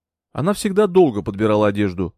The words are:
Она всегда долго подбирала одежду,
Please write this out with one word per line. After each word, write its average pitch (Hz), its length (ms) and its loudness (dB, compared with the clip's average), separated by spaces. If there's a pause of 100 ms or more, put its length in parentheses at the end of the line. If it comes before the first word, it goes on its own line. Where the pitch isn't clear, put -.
(320)
Она 175 220 -2
всегда 208 320 0
долго 175 340 2
подбирала 107 480 0
одежду, 95 500 -4